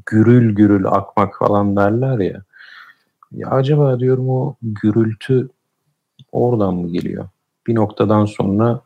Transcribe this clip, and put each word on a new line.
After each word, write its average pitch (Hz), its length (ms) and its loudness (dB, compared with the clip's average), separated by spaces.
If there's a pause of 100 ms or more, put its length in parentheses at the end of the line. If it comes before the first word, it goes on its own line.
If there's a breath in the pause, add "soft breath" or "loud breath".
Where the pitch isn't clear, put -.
gürül 113 480 4
gürül 101 320 4
akmak 98 520 -2
falan 101 380 0
derler 113 420 0
ya. 98 240 -4 (880 loud breath)
Ya 110 180 -12
acaba 135 500 2
diyorum 127 300 0
o 131 320 -4
gürültü 113 840 -2 (840)
oradan 117 420 0
mı 87 180 -6
geliyor? 95 360 -6 (380)
Bir 117 80 -2
noktadan 107 500 2
sonra 101 600 -2